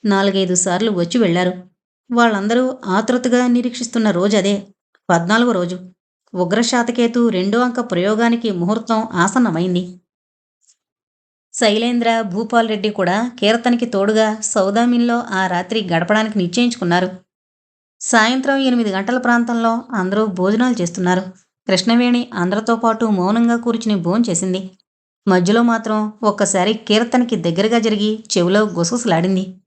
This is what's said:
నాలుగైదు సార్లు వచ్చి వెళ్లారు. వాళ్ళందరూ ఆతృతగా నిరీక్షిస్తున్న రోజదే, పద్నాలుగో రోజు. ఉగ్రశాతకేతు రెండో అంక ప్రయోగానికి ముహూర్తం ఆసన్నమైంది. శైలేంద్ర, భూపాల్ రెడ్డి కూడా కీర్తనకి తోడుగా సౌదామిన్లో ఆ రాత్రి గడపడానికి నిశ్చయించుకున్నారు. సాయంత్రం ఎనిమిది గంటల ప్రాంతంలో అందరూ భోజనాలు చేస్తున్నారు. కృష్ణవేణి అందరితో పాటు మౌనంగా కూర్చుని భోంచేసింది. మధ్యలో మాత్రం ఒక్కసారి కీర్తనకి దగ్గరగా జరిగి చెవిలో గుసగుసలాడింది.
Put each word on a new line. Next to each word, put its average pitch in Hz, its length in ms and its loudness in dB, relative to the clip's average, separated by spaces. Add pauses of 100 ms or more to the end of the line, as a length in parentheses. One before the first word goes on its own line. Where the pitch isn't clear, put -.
నాలుగైదు 196 500 2
సార్లు 185 360 0
వచ్చి 175 300 -2
వెళ్లారు. 180 320 0 (600)
వాళ్ళందరూ 233 760 0
ఆతృతగా 247 600 0
నిరీక్షిస్తున్న 240 640 0
రోజదే, 202 520 0 (480)
పద్నాలుగో 208 420 2
రోజు. 180 260 -2 (560)
ఉగ్రశాతకేతు 233 960 0
రెండో 202 300 0
అంక 247 220 0
ప్రయోగానికి 226 720 0
ముహూర్తం 220 600 -2
ఆసన్నమైంది. 180 840 0 (1600)
శైలేంద్ర, 233 680 0
భూపాల్ 220 480 -2
రెడ్డి 214 220 -2
కూడా 208 480 -2
కీర్తనకి 233 480 0
తోడుగా 214 540 0
సౌదామిన్లో 240 920 0
ఆ 190 160 0
రాత్రి 180 420 -4
గడపడానికి 214 500 0
నిశ్చయించుకున్నారు. 185 720 0 (880)
సాయంత్రం 262 560 0
ఎనిమిది 247 340 0
గంటల 202 280 -2
ప్రాంతంలో 233 720 0
అందరూ 202 360 0
భోజనాలు 214 560 0
చేస్తున్నారు. 180 380 0 (480)
కృష్ణవేణి 240 680 2
అందరితో 202 420 -2
పాటు 226 280 0
మౌనంగా 220 520 2
కూర్చుని 226 400 -2
భోంచేసింది. 190 720 -2 (580)
మధ్యలో 190 340 4
మాత్రం 220 500 0 (100)
ఒక్కసారి 202 520 2
కీర్తనకి 233 600 0
దగ్గరగా 185 420 0
జరిగి 214 460 0 (140)
చెవిలో 185 220 4
గుసగుసలాడింది. 185 960 0 (120)